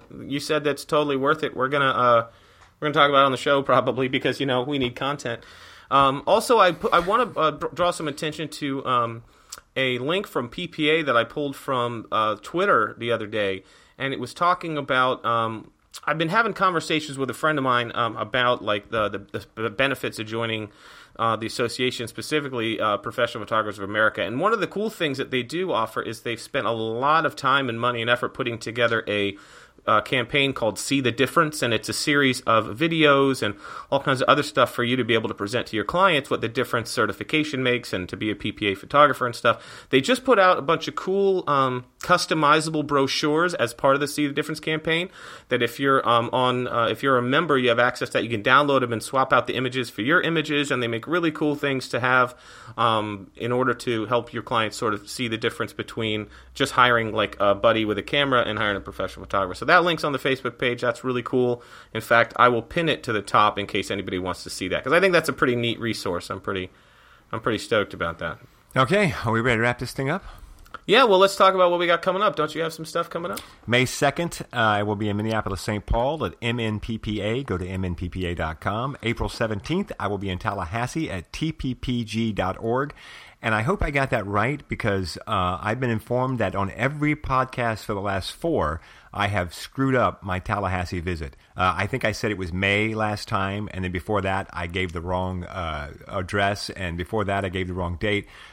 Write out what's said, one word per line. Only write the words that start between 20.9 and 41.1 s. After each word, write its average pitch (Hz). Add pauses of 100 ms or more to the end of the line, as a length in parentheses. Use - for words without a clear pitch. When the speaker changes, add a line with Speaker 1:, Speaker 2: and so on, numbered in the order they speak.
Speaker 1:
uh, 113
the 110
association, 123
specifically, 127
uh, 104
Professional 117
Photographers 104
of 98
America. 107
And 113
one 214
of 220
the 170
cool 208
things 143
that 135
they 127
do 165
offer 110
is 110
they've 117
spent 131
a 110
lot 120
of -
time 135
and 117
money 120
and 113
effort 120
putting 117
together 117
a, 101 (500)
uh, 107
campaign 139
called 107
See 139
the 120
Difference, 135
and 120
it's 107
a 110
series 143
of 110
videos 139
and 101 (360)
all 139
kinds 135
of -
other 143
stuff 131
for 123
you 120
to 123
be 113
able 113
to 107
present 104
to -
your 104
clients 175
what 120
the 117
difference 117
certification 131
makes 123
and 92
to 95
be 107
a 98
P 104
P -
A -
photographer 139
and 117
stuff. -
They 135
just 247
put 233
out 185
a 135
bunch 160
of 143
cool, 190